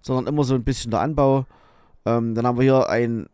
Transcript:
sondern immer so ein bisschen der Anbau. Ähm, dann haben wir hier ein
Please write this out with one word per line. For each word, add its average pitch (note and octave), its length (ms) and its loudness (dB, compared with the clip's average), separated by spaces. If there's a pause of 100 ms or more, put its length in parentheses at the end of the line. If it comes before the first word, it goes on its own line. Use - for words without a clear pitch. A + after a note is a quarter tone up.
sondern B2+ 260 -4
immer D3 160 0
so C3 100 0
ein B2 120 -2
bisschen B2 260 -4
der A2 80 0
Anbau. C3+ 460 0 (600)
Ähm, A#2 300 0
dann A#2 100 -2
haben B2 120 0
wir B2+ 60 2
hier C3 260 4
ein A#2 440 -2